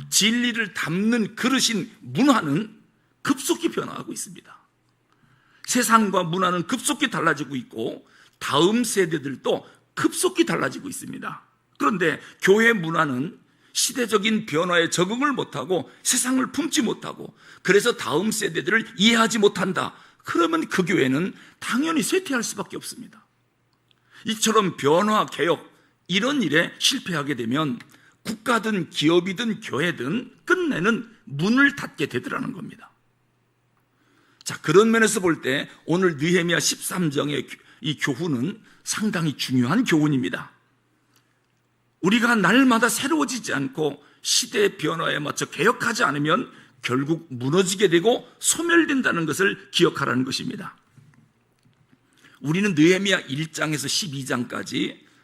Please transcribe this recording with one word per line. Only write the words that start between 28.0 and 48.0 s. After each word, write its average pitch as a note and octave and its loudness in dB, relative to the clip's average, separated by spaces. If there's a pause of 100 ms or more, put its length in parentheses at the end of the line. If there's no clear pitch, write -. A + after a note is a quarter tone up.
국가든 A3 -2
기업이든 F3 0
교회든 D3+ -4 (140)
끝내는 A3+ 0 (140)
문을 A#3+ 2
닫게 - -6
되더라는 - -6
겁니다. - -16 (1500)
자, - -10
그런 G#3 6
면에서 A3 4
볼 E3+ 2
때 C3+ -2 (160)
오늘 F3 2
느헤미야 E3+ 2
십삼 D#3+ -2
장의 C#3 -4 (340)
이 D3+ -4
교훈은 D3 -4 (220)
상당히 F3 -2
중요한 C3 0
교훈입니다. D3+ 0 (1500)
우리가 A#3 4
날마다 A3+ 6
새로워지지 C4+ -2
않고 C#3 -4 (180)
시대의 - 0
변화에 D3+ -2
맞춰 C#3+ -4
개혁하지 A#3 0
않으면 D3+ 0 (300)
결국 C#3+ -2
무너지게 F3+ 2
되고 F3 2 (120)